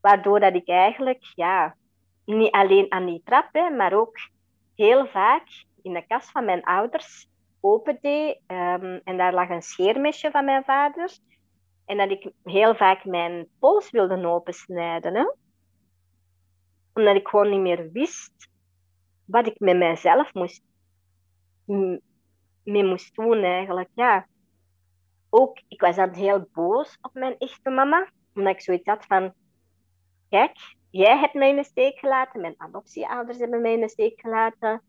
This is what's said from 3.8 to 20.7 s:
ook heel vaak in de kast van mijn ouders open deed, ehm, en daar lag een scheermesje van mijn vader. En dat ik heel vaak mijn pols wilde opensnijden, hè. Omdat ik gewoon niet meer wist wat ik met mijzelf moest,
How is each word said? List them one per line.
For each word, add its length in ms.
ook 240
heel 320
vaak 580
in 100
de 140
kast 240
van 140
mijn 180
ouders 640
open 400
deed, 460
ehm, 580
en 120
daar 180
lag 140
een 140
scheermesje 680
van 140
mijn 200
vader. 540
En 120
dat 140
ik 220
heel 300
vaak 300
mijn 440
pols 320
wilde 360
opensnijden, 880
hè. 100
Omdat 180
ik 120
gewoon 220
niet 100
meer 320
wist 560
wat 220
ik 140
met 160
mijzelf 580
moest, 280